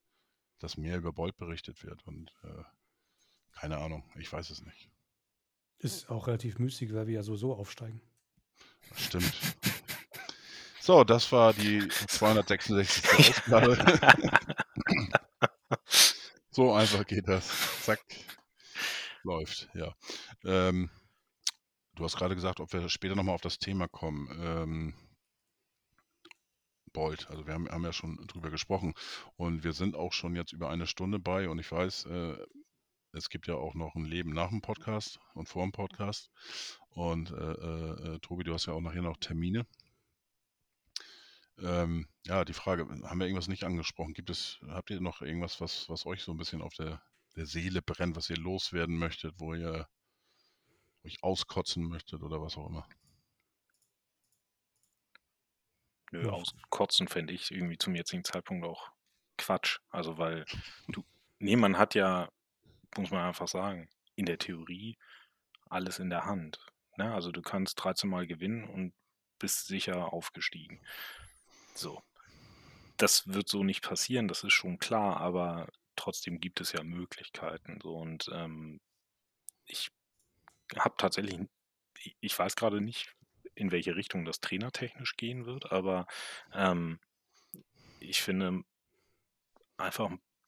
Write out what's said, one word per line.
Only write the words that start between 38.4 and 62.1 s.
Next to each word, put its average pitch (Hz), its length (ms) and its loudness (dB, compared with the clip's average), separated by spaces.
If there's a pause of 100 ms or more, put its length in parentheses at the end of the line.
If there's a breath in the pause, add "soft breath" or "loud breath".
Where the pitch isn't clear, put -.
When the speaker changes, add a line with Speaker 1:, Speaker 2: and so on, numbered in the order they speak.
Speaker 1:
du 82 80 -4
hast 82 140 -4
ja 78 60 -6
auch 80 80 -4
nachher 82 200 -4
noch 82 160 -4
Termine. 90 500 -2 (1900 loud breath)
Ähm, 85 520 0 (160)
ja, 92 180 0
die 82 80 -4
Frage, 85 340 -2
haben - 320 -8
wir 92 100 0
irgendwas 92 200 -2
nicht 98 160 -6
angesprochen? 85 500 -4
Gibt - 160 -12
es, - 380 -8
habt - 220 -10
ihr 101 100 -6
noch 90 220 -4
irgendwas, 85 400 -6
was, - 260 -6
was 82 180 -8
euch 92 160 -6
so 90 120 -8
ein 78 40 -6
bisschen 82 240 -8
auf 80 120 -10
der, 78 280 -8 (360)
der 82 80 -6
Seele 85 360 -2
brennt, 87 360 -2
was - 120 -6
ihr 85 60 -2
loswerden 85 640 -2
möchtet, 82 400 -4
wo 80 160 -8
ihr 82 340 -6 (1160)
euch - 180 -14
auskotzen 90 640 0
möchtet 82 360 -8
oder 78 180 -6
was 80 160 -8
auch 76 100 -10
immer? 78 180 -10 (3250)
Speaker 3:
Nö, - 140 -4
Speaker 2:
Ja. 104 60 0
Speaker 3:
auskotzen - 760 0
fände 85 260 -4
ich - 180 -6
irgendwie 87 260 -4
zum 92 180 0
jetzigen 87 300 -6
Zeitpunkt 90 400 -6
auch - 260 -10 (460)
Quatsch. - 420 0 (100)
Also, 82 280 -6
weil 82 280 -4 (440 loud breath)
du, - 160 -8 (340)
nee, 101 160 2
man 101 220 6
hat 104 180 4
ja, 92 340 4 (680)